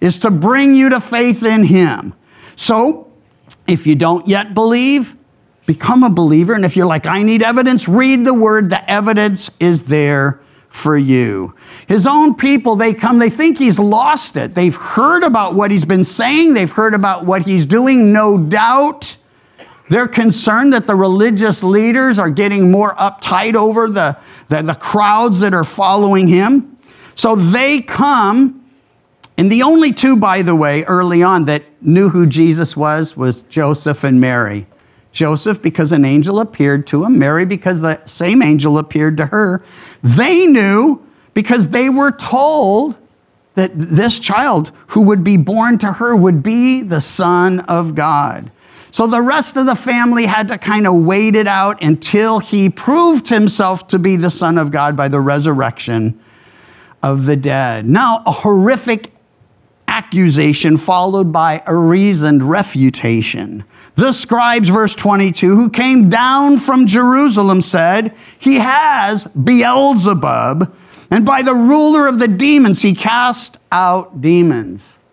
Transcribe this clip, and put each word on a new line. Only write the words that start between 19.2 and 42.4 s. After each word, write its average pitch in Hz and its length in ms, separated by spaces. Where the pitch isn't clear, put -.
they're 233 180
concerned 226 680
that 226 120
the 208 80
religious 196 680
leaders 226 560
are 180 100
getting 196 420
more 196 260
uptight 196 580
over 220 340
the, 170 300
the, 151 120
the 156 140
crowds 208 680
that 202 140
are 165 100
following 196 640
him. 202 480
So 226 200
they 247 460
come, 254 840
and 190 120
the 233 120
only 311 320
two, 262 220
by 196 260
the 175 120
way, 151 300
early 180 380
on 180 240
that 147 160
knew 180 300
who 175 160
Jesus 160 500
was, 151 400
was 127 280
Joseph 147 600
and 127 160
Mary. 117 460
Joseph, 160 520
because 160 280
an 143 140
angel 151 340
appeared 147 500
to 147 160
him. 247 140
Mary, 151 280
because 185 340
the 156 240
same 175 380
angel 151 340
appeared 156 400
to 156 100
her. 190 380
They 269 440
knew 240 560
because 214 380
they 254 180
were 277 240
told 269 840